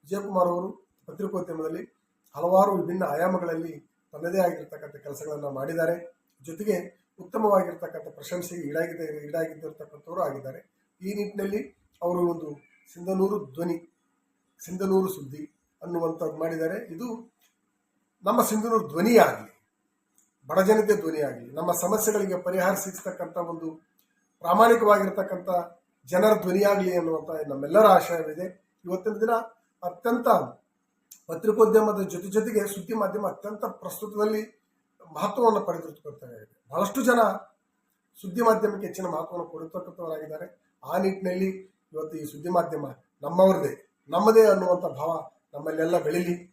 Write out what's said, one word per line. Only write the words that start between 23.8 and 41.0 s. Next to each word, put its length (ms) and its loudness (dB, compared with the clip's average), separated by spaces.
ಪ್ರಾಮಾಣಿಕವಾಗಿರ್ತಕ್ಕಂಥ 1080 4
ಜನರ 360 4
ಧ್ವನಿಯಾಗಲಿ 540 2
ಅನ್ನುವಂಥ 520 -4
ನಮ್ಮೆಲ್ಲರ 380 4
ಆಶಯವಿದೆ. 840 2
ಇವತ್ತಿನ 280 -4
ದಿನ 180 0
ಅತ್ಯಂತ 460 -2
ಪತ್ರಿಕೋದ್ಯಮದ 840 4
ಜೊತೆ 200 -8
ಜೊತೆಗೆ 460 0
ಸುದ್ದಿ 200 -8
ಮಾಧ್ಯಮ 320 -2
ಅತ್ಯಂತ 380 -8
ಪ್ರಸ್ತುತದಲ್ಲಿ 960 -6
ಮಹತ್ವವನ್ನು 440 2
ಪಡೆದಿರ್ತಕ್ಕಂಥ 600 -10
ಇದೆ. 380 -20
ಬಹಳಷ್ಟು 320 -2
ಜನ 180 4
ಸುದ್ದಿ 220 -4
ಮಾಧ್ಯಮಕ್ಕೆ 440 2
ಹೆಚ್ಚಿನ 200 -8
ಮಹತ್ವವನ್ನು 440 -6
ಕೊಡತಕ್ಕಂಥವರಾಗಿದ್ದಾರೆ. 960 -12
ಆ 140 -2
ನಿಟ್ಟಿನಲ್ಲಿ 500 0